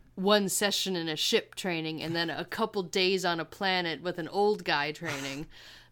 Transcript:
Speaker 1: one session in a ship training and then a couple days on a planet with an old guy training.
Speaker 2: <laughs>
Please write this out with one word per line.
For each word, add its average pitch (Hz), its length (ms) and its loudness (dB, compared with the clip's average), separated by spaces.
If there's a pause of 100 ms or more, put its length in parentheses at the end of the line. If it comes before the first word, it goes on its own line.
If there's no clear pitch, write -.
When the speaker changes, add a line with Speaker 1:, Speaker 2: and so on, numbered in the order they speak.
(160)
Speaker 1:
one 202 340 4
session 190 460 0
in 165 120 -2
a 156 80 -2
ship - 400 0
training 160 460 -2
and 165 140 -4
then 170 140 0
a 156 160 -6
couple 214 380 -2
days 185 420 2
on 170 140 2
a 156 60 -4
planet 180 560 -2
with 175 180 -4
an 156 80 -6
old 196 360 2
guy 151 280 0
training. 143 600 -6
Speaker 2:
<laughs> - 40 -20 (360)